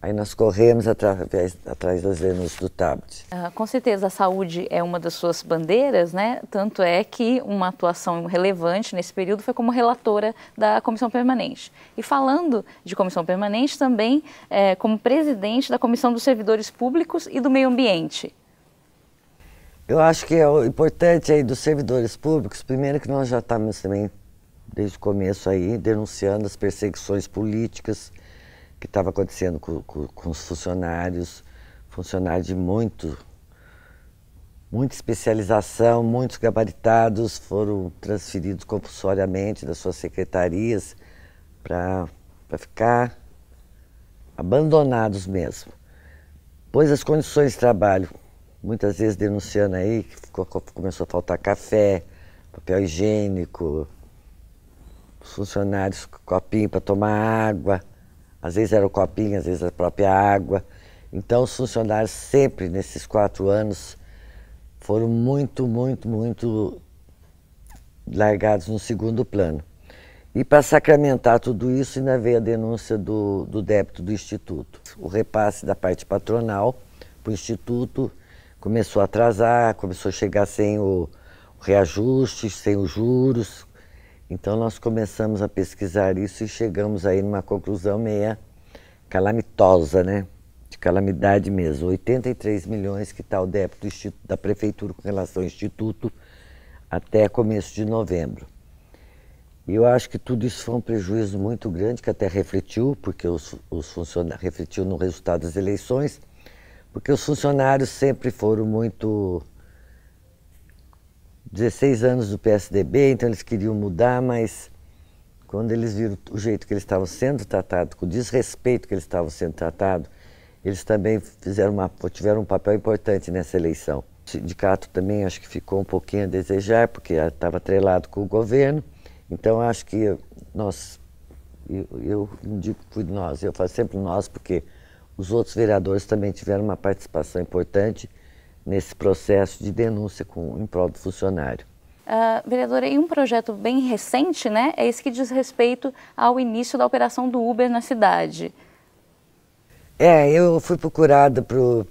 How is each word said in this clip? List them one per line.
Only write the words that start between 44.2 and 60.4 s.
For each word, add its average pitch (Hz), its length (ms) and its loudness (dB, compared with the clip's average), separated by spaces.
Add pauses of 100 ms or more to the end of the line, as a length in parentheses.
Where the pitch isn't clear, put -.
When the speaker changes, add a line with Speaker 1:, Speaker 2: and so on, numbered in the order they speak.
Speaker 1:
abandonados 117 880 2
mesmo. 90 460 -6 (960)
Pois 147 180 6
as 143 140 2
condições 147 480 2
de - 60 -10
trabalho, 98 520 4 (540)
muitas 104 360 -2
vezes 107 180 0
denunciando 101 580 0
aí 101 280 -2
que - 120 -16
ficou, - 300 -8
começou 90 580 -8
a 82 80 -8
faltar 87 260 -2
café, 101 640 2 (460)
papel - 300 -2
higiênico, 90 1080 -2 (1300)
os - 140 -20
funcionários 98 720 -4
com - 200 -20
copinho 104 440 0
pra 98 100 -2
tomar 101 320 0 (380)
água, 95 320 -2 (600)
às 85 140 -6
vezes 107 160 2
era 101 160 4
o - 20 2
copinho, 101 480 0
às 87 60 -4
vezes 87 180 -2
a 87 80 -2
própria 90 400 0
água. 98 540 4 (480)